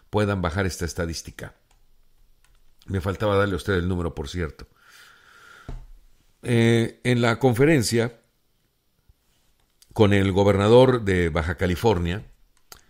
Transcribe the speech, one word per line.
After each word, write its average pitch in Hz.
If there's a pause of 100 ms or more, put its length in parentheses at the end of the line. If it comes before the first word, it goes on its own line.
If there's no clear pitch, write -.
puedan 101
bajar 87
esta 90
estadística. - (1300)
Me 95
faltaba 98
darle 101
a 87
usted 101
el 87
número, 87
por 71
cierto. 82 (1700)
Eh, 117
en 123
la 117
conferencia 123 (1700)
con 101
el 98
gobernador 104
de 90
Baja 82
California, 90 (640)